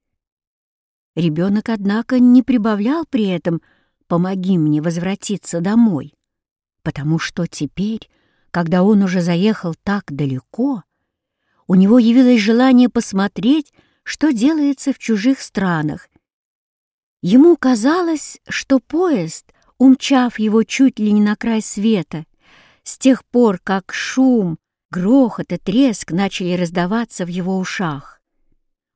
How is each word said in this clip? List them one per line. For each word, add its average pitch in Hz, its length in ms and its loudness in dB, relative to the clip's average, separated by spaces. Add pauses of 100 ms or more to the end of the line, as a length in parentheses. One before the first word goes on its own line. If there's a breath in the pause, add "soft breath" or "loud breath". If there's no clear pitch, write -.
(1160)
Ребенок, 170 540 -2
однако, 226 500 -2
не 247 240 6
прибавлял 233 640 -2
при 220 220 -2
этом 170 340 -2 (460)
"помоги 185 500 -2
мне 151 240 2
возвратиться 175 800 -6
домой", 202 520 0 (680)
потому 156 380 -4
что - 260 -8
теперь, 202 640 -8 (400)
когда 175 340 -2
он 202 200 4
уже 185 180 -2
заехал 175 640 -2
так 202 240 -6
далеко, 147 760 -6 (840)
у 196 80 2
него 196 220 6
явилось 247 440 4
желание 247 480 4
посмотреть, 220 840 -2 (300)
что - 280 -2
делается 277 640 0
в - 60 -10
чужих 226 420 -2
странах. 170 680 -4 (1120)
Ему 269 360 6
казалось, 294 920 -2
что - 320 -2
поезд, 294 760 -4 (240)
умчав 254 600 2
его 220 240 2
чуть 262 360 0
ли 208 120 0
не 208 100 4
на 208 140 0
край 220 260 -4
света, 196 640 -4 (580 soft breath)
с - 140 -14
тех 262 280 2
пор, 220 380 2
как 190 300 -6
шум 233 640 0 (340)
Грохот 202 600 0
и 175 60 -6
треск 233 540 -2
начали 185 420 -4
раздаваться 180 720 -4
в - 20 -12
его 180 300 -4
ушах. 170 640 -8 (760)